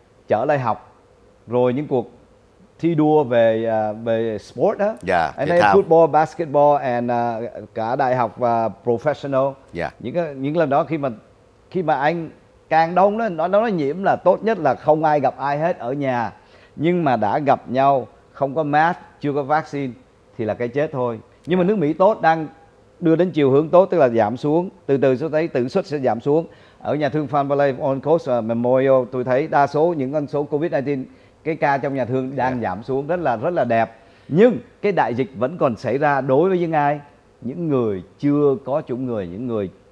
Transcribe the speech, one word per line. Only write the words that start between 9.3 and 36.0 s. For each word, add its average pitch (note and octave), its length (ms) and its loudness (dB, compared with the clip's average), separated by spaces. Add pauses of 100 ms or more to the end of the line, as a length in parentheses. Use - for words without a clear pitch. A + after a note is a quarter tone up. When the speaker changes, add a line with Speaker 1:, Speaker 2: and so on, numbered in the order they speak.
Speaker 2:
Dạ. E2 260 -6
Speaker 1:
Những B2 160 -10
cái, E3 200 -4
những C#3 220 -4
lần D#3+ 120 2
đó C#3+ 140 2
khi D#3 140 -6
mà, C#3 120 -4 (600)
khi F#3 120 -4
mà D3+ 120 0
anh D#3 340 -2 (400)
càng E3 260 2
đông G3+ 220 2
đó, A3+ 120 -2
nó, E3 180 -4
nó G3+ 200 2
nhiễm E3+ 360 -2
là D#3+ 120 2
tốt F#3+ 280 2
nhất G#3+ 160 -2
là C#3 160 0
không D3+ 280 0
ai D3+ 160 4
gặp C3 180 -2
ai C#3+ 200 -4
hết E3+ 220 -2
ở A#2+ 140 -6
nhà. B2+ 380 -2 (440)
Nhưng E3+ 280 0
mà C3+ 120 2
đã G#2+ 240 0
gặp C3+ 300 0
nhau, C3+ 380 2 (240)
không C#3 240 -4
có D#3+ 80 -2
mask, D#3 360 0 (220)
chưa D3 120 -2
có C#3+ 100 -2
vaccine C#3+ 500 -4 (440)
thì A#2 80 -4
là G#2+ 80 0
cái A#2+ 140 -4
chết C#3+ 240 -2
thôi. B2 280 -4 (260)
Nhưng F3+ 140 0
mà F3+ 40 4
Speaker 2:
Dạ. E3+ 40 0
Speaker 1:
nước G#3+ 100 0
Mỹ D#3 160 0
tốt, G3+ 280 2
đang D#3+ 260 2 (520)
đưa D#3+ 160 2
đến F3 160 2
chiều C#3 200 4
hướng D3 180 4
tốt, F3 160 6
tức F#3 120 -2
là C#3 120 6
giảm A2+ 280 2
xuống, D#3+ 320 0 (160)
từ C#3 120 0
từ C3 180 4
sẽ C#3 160 -4
thấy D#3 160 0
tử C3 200 -2
suất F3+ 200 -2
sẽ D3 120 -6
giảm A#2+ 220 0
xuống. D#3 240 0 (340)
Ở B2 160 -4
nhà D3 140 -2
thương D3+ 180 -4
Phan C#3 200 -2
Valay C#3 340 2
on C#3 180 -2
Coast, D#3 380 0
uh, A#2 60 -2
Memorial, B2+ 680 2
tôi B2+ 120 -4
thấy C3 240 0
đa D3 200 2
số D#3 300 0
những C3+ 160 -4
con D3 140 -2
số C#3+ 160 -4
covid D3+ 280 -4
nineteen, C#3 340 -4 (380)
cái D#3+ 120 -4
ca C#3+ 220 0
trong C#3 180 -4
nhà B2+ 100 -2
thương C3 300 -4
đang B2+ 260 -2
Speaker 2:
Dạ. G2+ 80 -4
Speaker 1:
giảm F#2+ 140 -8
xuống C3+ 240 -4
rất F3+ 120 -2
là, C#3 160 -2
rất C3+ 180 -4
là D#3+ 100 0
đẹp. A2+ 360 -2 (280)
Nhưng F#3+ 300 4 (240)
cái G3+ 100 0
đại B2+ 240 0
dịch A#2+ 200 -2
vẫn C3 220 -4
còn C3+ 200 0
xảy B2 200 -2
ra C#3+ 240 0